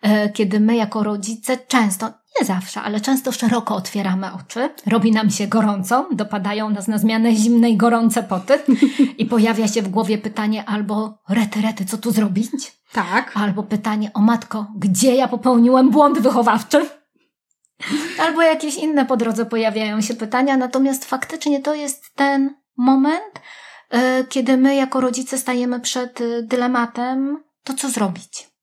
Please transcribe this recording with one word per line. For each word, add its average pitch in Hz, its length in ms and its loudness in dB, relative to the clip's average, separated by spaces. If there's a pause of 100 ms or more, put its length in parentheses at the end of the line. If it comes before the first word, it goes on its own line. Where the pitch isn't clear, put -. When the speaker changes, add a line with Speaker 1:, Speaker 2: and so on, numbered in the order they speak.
Speaker 1:
e, 208 280 2
kiedy 208 300 0
my 220 160 4
jako 214 260 -2
rodzice 214 540 -4
często, 226 500 -2 (340)
nie 247 60 0
zawsze, 185 360 -4
ale 208 180 -4
często 262 320 -2
szeroko 233 440 0
otwieramy 190 560 -4
oczy, 240 360 -6 (180)
robi 220 260 2
nam 214 180 2
się 202 160 -4
gorąco, 214 680 0
dopadają 208 580 -4
nas 202 180 -4
na 214 100 -2
zmianę 226 340 2
zimne 233 380 4
i 220 60 4
gorące 233 460 2
poty 190 360 0 (300)
Speaker 2:
<laughs> - 300 0
Speaker 1:
i 214 80 0
pojawia 220 420 2
się 214 140 -2
w 190 60 -4
głowie 208 300 -2
pytanie 214 500 -4
albo: 214 500 -4 (100)
„Rety, 214 340 0
rety, 214 220 -2
co 214 140 -8
tu 233 120 -4
zrobić?” 208 400 0 (420)
Speaker 2:
Tak. 202 420 -2
Speaker 1:
Albo 208 280 -2
pytanie: 214 520 -4
„O 208 60 -2
matko, 220 460 0 (100)
gdzie 196 380 2
ja 262 140 2
popełniłem 254 600 4
błąd 285 280 4
wychowawczy?” 226 680 2 (1300)
Albo 320 220 0
jakieś 311 340 2
inne 302 300 0
po 269 100 0
drodze 226 300 -2
pojawiają 220 540 -2
się 226 140 -2
pytania, 254 420 0
natomiast 262 480 0
faktycznie 285 580 -4
to 294 120 -2
jest 294 400 -10
ten 277 400 0 (220)
moment, 285 640 0 (500)
e, 254 380 2
kiedy 262 280 0
my 269 180 4
jako 262 260 0
rodzice 254 380 -4
stajemy 247 420 -4
przed, 247 400 -6
e, 233 220 -4
dylematem, 247 1000 -2 (220)
to 269 100 -8
co 277 160 -6
zrobić? - 580 -6 (140)